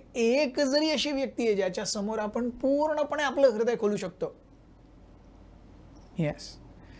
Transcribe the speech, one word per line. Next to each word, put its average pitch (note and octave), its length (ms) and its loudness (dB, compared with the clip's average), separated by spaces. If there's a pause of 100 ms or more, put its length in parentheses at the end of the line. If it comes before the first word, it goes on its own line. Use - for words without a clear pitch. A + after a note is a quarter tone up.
(160)
एक B3 440 2
जरी D4 300 2
अशी D4 220 0
व्यक्ती C4+ 360 -2
आहे, G#3+ 80 2
ज्याच्या F#3+ 300 -2
समोर G#3+ 340 -4
आपण A#3 300 -4
पूर्णपणे D4 720 0
आपलं C#4 240 4
हृदय A3+ 320 2
खोलू G#3 180 0
शकतो. F3 380 -8 (1800)
येस. - 400 -6 (420)